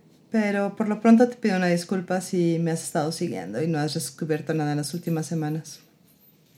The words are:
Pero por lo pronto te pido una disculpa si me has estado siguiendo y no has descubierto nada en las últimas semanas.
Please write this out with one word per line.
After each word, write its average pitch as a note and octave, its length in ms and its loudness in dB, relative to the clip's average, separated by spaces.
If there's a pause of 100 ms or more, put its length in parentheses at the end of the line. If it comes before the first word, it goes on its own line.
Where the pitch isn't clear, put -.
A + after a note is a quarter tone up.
(320)
Pero G3+ 440 0
por G#3 140 -2
lo G#3 120 -4
pronto A#3 280 8
te - 60 -10
pido F#3+ 220 0
una F3+ 100 2
disculpa F3+ 540 0
si E3+ 360 0
me E3 140 0
has E3 100 -2
estado D#3 300 -2
siguiendo A2 500 -6
y D#3+ 60 -2
no D#3+ 100 -2
has D3 160 -2
descubierto D#3 640 -4
nada D3 160 -2
en D3 60 -2
las D3 180 -6
últimas E3 320 -4
semanas. D#3 540 -6 (760)